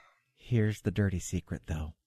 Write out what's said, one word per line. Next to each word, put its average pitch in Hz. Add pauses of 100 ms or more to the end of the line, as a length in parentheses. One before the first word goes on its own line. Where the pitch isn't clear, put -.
(360)
Here's 107
the 101
dirty 92
secret, -
though. 80 (140)